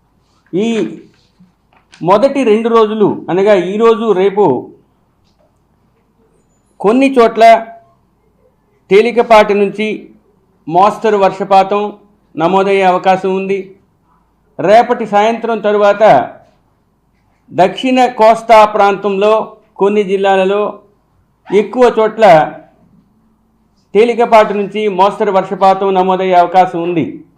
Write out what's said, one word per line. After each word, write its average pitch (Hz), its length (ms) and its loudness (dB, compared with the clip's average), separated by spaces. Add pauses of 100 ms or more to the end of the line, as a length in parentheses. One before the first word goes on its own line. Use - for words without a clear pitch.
(540)
ఈ 208 460 -6 (1040)
మొదటి 240 420 0
రెండు 226 260 0
రోజులు 214 600 0
అనగా 196 240 0
ఈరోజు, 208 580 0
రేపు 190 600 -2 (2000)
కొన్ని 262 340 0
చోట్ల 226 540 4 (1200)
తేలికపాటి 220 640 2
నుంచి 202 560 -4 (580)
మోస్తరు 202 500 0
వర్షపాతం 196 760 -2 (440)
నమోదయ్యే 190 440 0
అవకాశం 185 540 0
ఉంది. 190 400 -8 (840)
రేపటి 226 460 0
సాయంత్రం 220 540 -4
తరువాత 202 720 2 (1200)
దక్షిణ 202 540 0
కోస్తా 220 600 2
ప్రాంతంలో 202 920 -2 (200)
కొన్ని 208 260 0
జిల్లాలలో 196 760 -2 (680)
ఎక్కువ 226 520 0
చోట్ల 214 540 2 (1400)
తేలికపాటి 220 600 2
నుంచి 208 340 -6
మోస్తరు 202 440 -2
వర్షపాతం 190 600 0
నమోదయ్యే 185 400 -2
అవకాశం 180 480 0
ఉంది. 170 420 -6 (140)